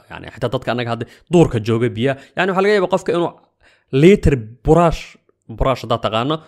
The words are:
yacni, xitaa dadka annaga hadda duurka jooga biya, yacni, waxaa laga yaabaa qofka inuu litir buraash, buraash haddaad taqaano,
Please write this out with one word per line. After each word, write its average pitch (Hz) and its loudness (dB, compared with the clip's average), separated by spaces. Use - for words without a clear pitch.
yacni, - -16
xitaa - -8
dadka 127 -6
annaga 120 -4
hadda 117 -6
duurka 160 2
jooga 113 0
biya, 117 -2
yacni, 180 -2
waxaa 185 0
laga 208 2
yaabaa 185 0
qofka 185 -2
inuu 170 -2
litir 156 4
buraash, 160 2
buraash 117 -2
haddaad 117 -2
taqaano, 113 -2